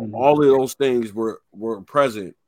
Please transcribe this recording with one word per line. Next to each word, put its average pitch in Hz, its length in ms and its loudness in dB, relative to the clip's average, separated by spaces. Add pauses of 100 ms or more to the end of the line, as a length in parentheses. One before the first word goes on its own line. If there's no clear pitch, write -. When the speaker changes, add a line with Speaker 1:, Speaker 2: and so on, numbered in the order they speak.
Speaker 1:
Mm-hmm. 107 100 -12
Speaker 2:
all 147 280 4
of 143 60 6
those 135 260 2
things 120 380 -2
were, 110 300 -6 (100)
were 107 300 -10
present 107 540 -2 (120)